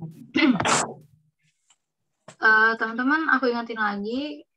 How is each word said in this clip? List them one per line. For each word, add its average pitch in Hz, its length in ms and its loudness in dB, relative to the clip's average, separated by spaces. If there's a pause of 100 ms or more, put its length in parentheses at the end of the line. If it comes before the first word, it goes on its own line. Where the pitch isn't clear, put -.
(340)
<clears throat> - 680 0 (1300)
Eh, 220 420 4
teman-teman, 254 540 -2
aku 262 220 0
ingatin 233 260 -6
lagi 226 640 -6 (140)